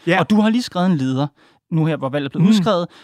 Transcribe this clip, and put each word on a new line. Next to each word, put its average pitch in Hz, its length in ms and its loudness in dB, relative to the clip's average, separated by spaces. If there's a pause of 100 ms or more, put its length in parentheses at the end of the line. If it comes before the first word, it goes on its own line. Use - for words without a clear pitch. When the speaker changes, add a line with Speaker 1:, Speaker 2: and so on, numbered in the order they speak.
Speaker 1:
Ja. 175 140 2
Speaker 2:
Og 175 100 -2
du 214 100 4
har 214 100 2
lige 240 120 0
skrevet 180 240 -2
en 185 100 2
leder, 131 300 -2 (440)
nu 160 140 0
her, 156 120 -2
hvor 135 120 -4
valget 139 200 -4
er - 20 -18
blevet 165 140 0
Speaker 1:
Mm. 196 40 6
Speaker 2:
udskrevet. 185 380 2 (180)